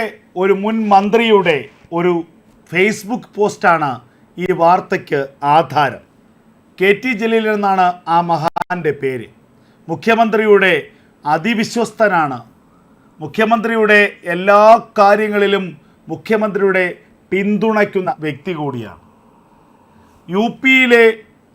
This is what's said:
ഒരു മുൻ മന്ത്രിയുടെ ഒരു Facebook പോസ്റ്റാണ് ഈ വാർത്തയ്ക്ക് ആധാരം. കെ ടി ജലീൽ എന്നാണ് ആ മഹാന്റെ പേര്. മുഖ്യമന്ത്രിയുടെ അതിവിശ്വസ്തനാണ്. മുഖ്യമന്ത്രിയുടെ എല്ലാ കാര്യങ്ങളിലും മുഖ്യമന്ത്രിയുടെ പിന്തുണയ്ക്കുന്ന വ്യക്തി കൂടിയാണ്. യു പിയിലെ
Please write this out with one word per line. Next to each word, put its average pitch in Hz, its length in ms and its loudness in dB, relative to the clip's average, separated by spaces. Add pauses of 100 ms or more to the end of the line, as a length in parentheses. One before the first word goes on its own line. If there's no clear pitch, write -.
(420)
ഒരു 196 200 2
മുൻ 220 140 -4 (180)
മന്ത്രിയുടെ 202 600 4 (440)
ഒരു 175 160 0 (580)
Facebook 202 520 -4 (120)
പോസ്റ്റാണ് 190 540 0 (480)
ഈ 175 100 -4 (140)
വാർത്തയ്ക്ക് 175 580 0 (360)
ആധാരം. 147 460 0 (800)
കെ 190 100 2 (120)
ടി 254 180 -4
ജലീൽ 226 320 0
എന്നാണ് 196 340 0 (300)
ആ - 20 2 (120)
മഹാന്റെ 165 720 -4
പേര്. 131 260 -6 (640)
മുഖ്യമന്ത്രിയുടെ 214 840 2 (600)
അതിവിശ്വസ്തനാണ്. 196 1040 -2 (800)
മുഖ്യമന്ത്രിയുടെ 214 800 0 (360)
എല്ലാ 202 240 2 (420)
കാര്യങ്ങളിലും 202 680 2 (400)
മുഖ്യമന്ത്രിയുടെ 190 800 -2 (460)
പിന്തുണയ്ക്കുന്ന 202 760 -2 (160)
വ്യക്തി 156 340 -8
കൂടിയാണ്. 117 420 -10 (1300)
യു 202 180 0 (160)
പിയിലെ 254 420 4 (500)